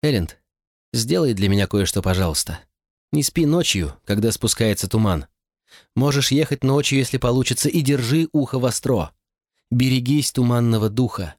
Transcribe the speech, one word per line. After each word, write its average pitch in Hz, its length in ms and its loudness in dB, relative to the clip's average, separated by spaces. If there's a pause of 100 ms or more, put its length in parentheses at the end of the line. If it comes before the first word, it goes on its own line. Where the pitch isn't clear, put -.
Элленд, 120 360 -2 (540)
сделай 131 420 0
для 98 140 0
меня 98 180 2
кое-что, 98 360 -2
пожалуйста. 90 580 -2 (520)
Не 151 100 0
спи 165 240 0
ночью, 123 580 0
когда 104 260 0
спускается 107 580 -2
туман. 95 380 0 (720)
Можешь 135 360 2
ехать 143 320 0
ночью, 139 340 2
если 131 200 -2
получится, 127 500 0
и 165 120 2
держи 139 520 0
ухо 139 260 0
востро. 120 540 -2 (580)
Берегись 131 600 2
туманного 120 580 2
духа. 104 480 -4